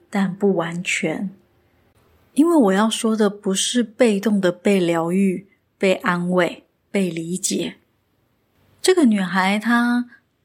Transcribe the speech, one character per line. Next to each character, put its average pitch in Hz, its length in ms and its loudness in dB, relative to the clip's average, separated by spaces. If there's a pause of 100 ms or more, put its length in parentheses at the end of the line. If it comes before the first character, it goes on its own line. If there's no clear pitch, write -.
(100)
但 190 240 -2
不 196 220 0
完 170 260 -4
全。 185 480 -6 (1040)
因 320 140 4
为 349 60 4
我 214 180 4
要 214 180 2
说 220 260 -2
的 208 140 2
不 202 240 -4
是 233 300 -2
被 220 340 0
动 208 220 0
的 180 100 2
被 196 300 0
疗 170 320 0
愈、 185 340 0 (320)
被 190 160 0
安 175 380 -2
慰、 180 320 -2 (260)
被 196 180 -2
理 165 300 -6
解。 170 380 -6 (1080)
这 370 100 4
个 349 120 4
女 208 160 4
孩 190 380 0
她 240 520 0 (340)